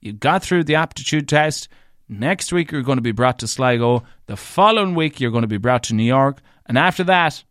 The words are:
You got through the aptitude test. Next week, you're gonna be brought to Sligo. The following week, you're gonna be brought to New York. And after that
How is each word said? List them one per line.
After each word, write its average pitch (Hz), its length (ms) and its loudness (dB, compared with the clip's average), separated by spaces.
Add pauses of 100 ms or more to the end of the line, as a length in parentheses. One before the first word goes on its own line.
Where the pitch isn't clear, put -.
You 104 120 -12
got 151 280 0
through 175 220 0
the 151 100 0
aptitude 151 560 -2
test. 151 380 0 (420)
Next 131 420 -4
week, 170 200 -2
you're 151 100 -4
gonna 127 200 0
be 117 100 -2
brought 123 280 2
to 117 80 -8
Sligo. 120 560 0 (220)
The 104 120 -12
following 202 580 2
week, 156 240 -2
you're 123 100 0
gonna 117 160 0
be 107 120 -4
brought 120 260 0
to - 100 -4
New 110 80 2
York. 135 400 2 (240)
And 123 140 0
after 180 240 0
that 175 480 0